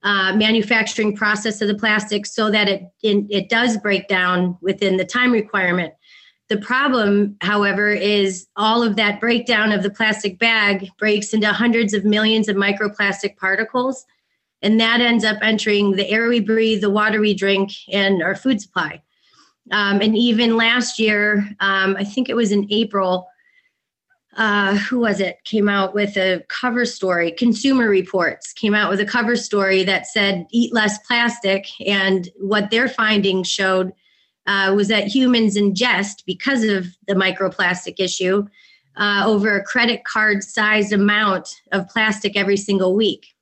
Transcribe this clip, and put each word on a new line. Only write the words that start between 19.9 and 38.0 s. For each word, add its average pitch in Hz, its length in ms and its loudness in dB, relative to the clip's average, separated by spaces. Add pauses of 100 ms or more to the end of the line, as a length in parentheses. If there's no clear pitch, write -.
and 220 160 2
even 233 400 2
last 233 420 0
year, 208 480 0 (140)
um, 196 360 0
I 196 60 -4
think 240 240 -4
it 233 80 -4
was 226 160 0
in 202 180 0
April, 196 600 -2 (1040)
uh, 202 400 0
who 208 240 -2
was 202 220 0
it, 180 240 -4
came 208 240 2
out 196 240 0
with 202 240 -2
a 185 320 0
cover 240 340 -2
story, 175 480 -2
Consumer 240 560 2
Reports 185 640 0
came 208 240 -2
out 208 140 2
with 196 100 0
a 208 60 0
cover 233 320 0
story 190 480 0
that 185 200 -2
said, 196 460 -2
"Eat 233 220 0
less 214 240 0 (100)
plastic." 202 600 0 (200)
And 190 420 0 (120)
what 202 300 -2
their 240 180 2
findings 196 600 0
showed, 185 440 0 (540)
uh, 196 280 2
was 202 120 2
that 202 200 0
humans 233 480 2
ingest, 202 680 0
because 226 380 -2
of 196 240 0 (200)
the 202 60 -2
microplastic 185 840 -2
issue, 190 480 -2 (500)